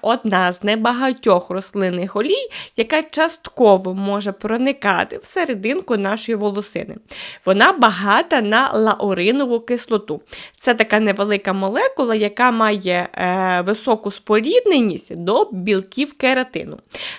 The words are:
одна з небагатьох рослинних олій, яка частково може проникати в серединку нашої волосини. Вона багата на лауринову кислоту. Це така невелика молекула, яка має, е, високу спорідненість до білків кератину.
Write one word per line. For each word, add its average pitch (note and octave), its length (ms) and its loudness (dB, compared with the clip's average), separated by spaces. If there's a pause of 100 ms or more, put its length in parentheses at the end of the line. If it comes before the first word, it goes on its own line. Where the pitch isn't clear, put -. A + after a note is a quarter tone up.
одна G3 500 2
з F3+ 120 -10
небагатьох A3+ 840 2
рослинних F#3 640 -4
олій, F#4+ 320 -2 (280)
яка D#4 260 0
частково G#3+ 920 2
може G3 380 -4
проникати G#3+ 840 -2
в - 60 -18
серединку C4 720 -4
нашої G#3+ 400 -2
волосини. G3+ 600 -6 (500)
Вона G#3+ 260 6
багата A3 680 2
на A3 320 2
лауринову A3 880 0
кислоту. A3+ 600 -4 (400)
Це B3 140 2
така A3 260 2
невелика G3+ 520 0
молекула, A#3 640 0
яка G#3+ 360 2
має, G3+ 640 0
е, F3+ 520 0
високу A3 440 -2
спорідненість A3+ 1080 2
до G3+ 360 0
білків G3 600 -2
кератину. B3+ 640 -2 (400)